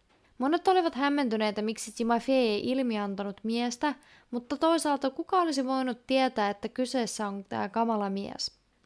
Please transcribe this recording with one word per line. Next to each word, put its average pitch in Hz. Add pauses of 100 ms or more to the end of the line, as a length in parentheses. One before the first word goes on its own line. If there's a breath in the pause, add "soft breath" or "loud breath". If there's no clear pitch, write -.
(380 soft breath)
Monet 320
olivat 370
hämmentyneitä, 233
miksi 220
Timofei 233
ei 214
ilmiantanut 208
miestä, 240 (360 loud breath)
mutta 240
toisaalta 302
kuka 349
olisi 277
voinut 254
tietää, 254
että 208
kyseessä 233
on 196
tää 220
kamala 220
mies? - (340)